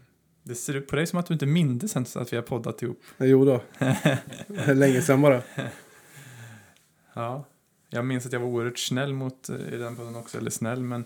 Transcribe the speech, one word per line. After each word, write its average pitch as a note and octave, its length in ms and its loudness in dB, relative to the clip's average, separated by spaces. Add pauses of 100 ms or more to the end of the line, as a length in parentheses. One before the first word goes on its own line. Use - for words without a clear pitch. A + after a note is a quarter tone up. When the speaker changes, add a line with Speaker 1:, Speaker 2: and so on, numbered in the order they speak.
(420)
Speaker 1:
Det B2+ 120 -12
ser C#3 200 -8
ut C#3 140 -6
på D3 80 -4
dig D#3+ 100 0
som F3 120 -4
att E3+ 80 -4
du E3+ 80 -2
inte C#3+ 120 -2
mindes D3 500 0
ens B2+ 200 -4
att A#2+ 160 -6
vi A#2+ 40 -2
har A#2 80 -2
poddat A#2 380 -6
ihop. A#2+ 200 -8 (160)
Speaker 2:
Jo C3 260 8
då. C3+ 260 4
Speaker 1:
<laughs> - 80 -20
Speaker 2:
Det C3+ 880 0
är C#3+ 60 6
länge C3+ 280 6
sedan C#3 200 6
bara. C3+ 200 6 (1700)
Speaker 1:
Ja, B2 300 -8 (440)
jag B2 160 -4
minns B2+ 220 -2
att B2 60 -6
jag B2 80 -2
var A#2+ 80 -4
oerhört A#2+ 300 -2
snäll C3+ 360 -2
mot, C3 340 -8
eh, B2+ 80 -8 (180)
i - 20 -8
den A#2+ 200 -8
podden A#2+ 200 -12
också, A#2 220 -12
eller A2+ 120 -4
snäll, A#2+ 320 -4
men A#2+ 240 -6